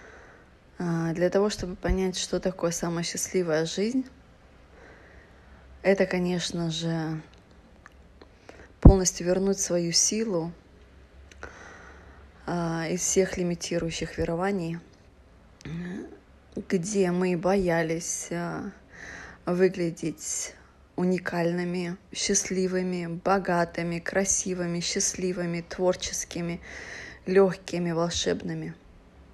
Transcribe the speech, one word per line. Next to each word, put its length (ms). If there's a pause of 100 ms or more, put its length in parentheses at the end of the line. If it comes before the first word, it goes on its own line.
(760)
А, 360
для 180
того, 180
чтобы 260
понять, 400
что 240
такое 300
самая 340
счастливая 600
жизнь, 400 (1800)
это, 240
конечно 640
же, 500 (1700)
полностью 340
вернуть 320
свою 360
силу, 580 (1900)
а, 440
из 100
всех 380
лимитирующих 800
верований, 640 (1800)
где 560
мы 260
боялись, 920
а, 380 (760)
выглядеть 1120 (420)
уникальными, 1000 (180)
счастливыми, 920
богатыми, 920
красивыми, 840
счастливыми, 800
творческими, 1000 (680)
лёгкими, 640
волшебными. 840 (580)